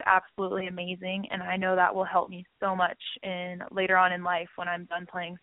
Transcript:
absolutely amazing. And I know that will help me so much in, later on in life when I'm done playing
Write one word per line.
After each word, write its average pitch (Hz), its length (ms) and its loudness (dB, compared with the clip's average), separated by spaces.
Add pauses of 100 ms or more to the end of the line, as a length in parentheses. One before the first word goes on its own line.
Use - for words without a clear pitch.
absolutely 190 600 2
amazing. 185 640 -6
And 185 120 -6
I 185 140 -2
know 190 180 2
that 180 180 4
will 190 120 0
help 180 240 0
me 180 160 -12 (160)
so 196 140 0
much 180 220 2 (260)
in, 180 360 -8 (120)
later 190 260 4
on 180 160 6
in 180 100 -4
life 175 320 0
when 175 140 -6
I'm 175 160 -4
done 175 260 -6
playing 175 320 -8